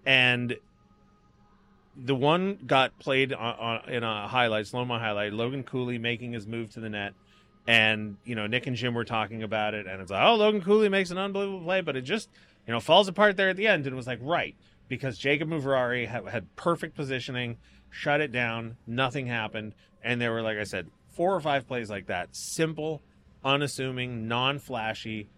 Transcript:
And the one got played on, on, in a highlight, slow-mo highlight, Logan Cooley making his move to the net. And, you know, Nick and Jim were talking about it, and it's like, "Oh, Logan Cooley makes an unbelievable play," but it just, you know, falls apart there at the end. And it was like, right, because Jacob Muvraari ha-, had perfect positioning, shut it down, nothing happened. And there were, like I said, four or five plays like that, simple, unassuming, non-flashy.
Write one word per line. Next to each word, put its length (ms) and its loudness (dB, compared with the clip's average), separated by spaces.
And 500 4
the 180 0
one 520 2
got 320 4
played 340 2
on, 220 -4
on, 340 -4
in 140 -2
a 240 -2
highlight, 400 2
slow-mo 320 -4
highlight, 340 -2
Logan 300 -4
Cooley 340 -4
making 360 -4
his 120 -8
move 280 -8
to 60 -14
the 100 -8
net. 240 -6
And, 580 4
you 100 -6
know, 100 -4
Nick 220 -2
and 80 -4
Jim 180 -2
were 120 -2
talking 360 -2
about 320 -2
it, 140 -8
and 120 -8
it's 120 -8
like, 120 2
"Oh, 120 8
Logan 260 4
Cooley 260 4
makes 220 0
an 80 -6
unbelievable 460 -4
play," 180 0
but 140 -4
it 80 -4
just, 260 -4
you 60 -2
know, 60 0
falls 280 8
apart 300 4
there 120 4
at 80 0
the 100 0
end. 200 4
And 60 -4
it 20 -6
was 100 -8
like, 160 -4
right, 340 -2
because 300 -6
Jacob 320 2
Muvraari 580 0
ha-, 220 -8
had 260 -8
perfect 400 -2
positioning, 640 -4
shut 320 0
it 100 -2
down, 540 -2
nothing 400 -2
happened. 480 -4
And 180 0
there 100 2
were, 120 -2
like 160 0
I 40 -2
said, 280 -6
four 240 0
or 80 0
five 260 0
plays 220 -4
like 160 -8
that, 300 -4
simple, 680 -4
unassuming, 840 -2
non-flashy. 1120 -2